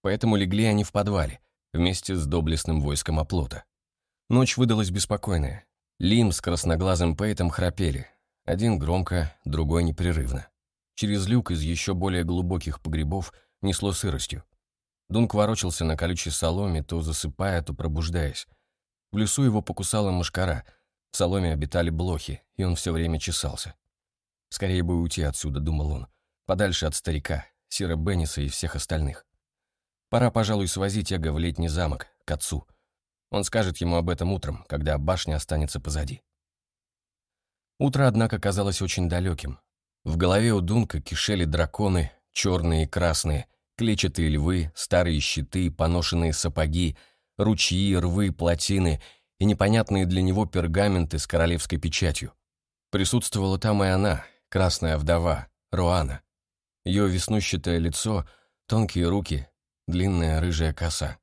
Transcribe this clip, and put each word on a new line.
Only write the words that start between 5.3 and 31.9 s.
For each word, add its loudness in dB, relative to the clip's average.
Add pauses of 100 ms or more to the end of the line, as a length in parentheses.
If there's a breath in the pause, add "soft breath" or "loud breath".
Лим 4
с -4
красноглазым 0
Пейтом 0
храпели, -2 (400)
один 0
громко, 0
другой 0
непрерывно. -2 (440)
Через -2
люк 2
из 0
ещё -2
более 0
глубоких -2
погребов -4 (300 soft breath)
несло 0
сыростью. -4 (680)
Дунк 2
ворочался 2
на 0
колючей -2
соломе, 0
то -4
засыпая, -2
то -8
пробуждаясь. -2 (680)
В -4
лесу 0
его 4
покусала -2
мошкара, -2 (460 soft breath)
в -10
соломе 2
обитали 0
блохи, -4 (120)
и -2
он 2
всё -4
время 0
чесался. -6 (800)
«Скорее 0
бы 0
уйти -2
отсюда», — -2
думал 0
он, — -8 (380)
«подальше 0
от 0
старика, -4 (220)
Сира -2
Бенниса -2
и -2
всех -6
остальных. -4 (840)
Пора, 4
пожалуй, 0
свозить -2
Эго -2
в 0
летний 0
замок, -2 (180)